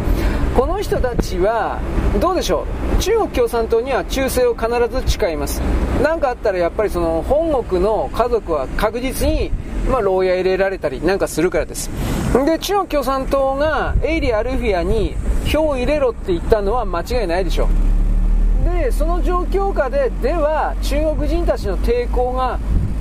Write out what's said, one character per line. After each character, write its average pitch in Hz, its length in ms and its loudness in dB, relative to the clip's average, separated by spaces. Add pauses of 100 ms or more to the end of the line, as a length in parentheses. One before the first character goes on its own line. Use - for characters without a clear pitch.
(560)
こ 262 120 4
の 370 140 -2
人 - 180 0
た 240 160 0
ち - 240 -2
は、 185 400 0 (400)
ど 359 140 2
う - 20 0
で 277 80 0
し - 80 -2
ょ 143 140 0 (340)
う。 - 20 -2
中 440 160 2
国 381 120 0
共 - 180 0
産 226 200 -2
党 226 140 2
に 269 100 -4
は 208 140 0
忠 269 200 -2
誠 247 260 2
を - 20 0
必 233 540 -2
ず - 100 2
誓 196 140 0
い 156 40 -4
ま 143 120 -4
す。 - 140 -4 (420)
な 302 100 2
ん 330 60 -2
か 277 100 2
あ 240 40 -2
っ - 40 -10
た 220 140 0
ら 180 80 0
や 170 100 2
っ - 20 -8
ぱ 214 120 -2
り 190 80 2
そ 175 80 -4
の、 165 280 0
本 262 360 2
国 180 180 0
の 196 320 0
家 233 160 0
族 202 240 -2
は 135 140 0 (100)
確 220 240 0
実 262 260 -2
に、 302 240 0 (380)
ま 262 80 2
あ、 233 40 0
牢 190 220 2
屋 185 120 2
入 185 80 0
れ 185 140 2
ら 190 120 2
れ 190 80 -6
た 156 120 -2
り 131 120 -6
な 175 140 2
ん 190 40 0
か 160 80 0
す 156 140 -2
る 180 80 2
か 170 80 -2
ら 139 80 0
で - 80 -8
す。 - 160 -6 (560)
で、 320 140 0
中 392 160 -2
国 381 120 0
共 285 160 -2
産 269 240 -2
党 269 280 0
が 277 480 0
エ 311 140 0
イ - 40 -2
リ 269 100 0
ア 214 120 0
ル 247 80 -4
フ 262 80 -2
ィ 220 180 0
ア 170 60 0
に 190 320 0 (320)
票 311 220 2
を 277 60 -2
入 247 100 -2
れ 294 140 2
ろ 254 120 2
っ - 20 -2
て - 180 -4
言 170 60 0
っ - 40 -4
た 214 200 2
の 202 120 0
は 247 120 -2
間 170 160 -2
違 233 240 -2
い - 20 -2
な 170 120 0
い - 60 0
で - 40 -2
し - 100 2
ょ 113 80 2 (1000)
う。 349 160 0
で、 262 80 0
そ 302 140 0
の 339 180 0
状 359 160 2
況 392 340 0
下 277 160 0
で、 220 220 0 (100)
で 247 120 0
は 202 500 0
中 156 340 0
国 - 100 -2
人 339 200 0
た 285 100 2
ち - 60 -6
の 185 140 -2
抵 240 340 0
抗 247 220 0
が 254 260 -2 (420)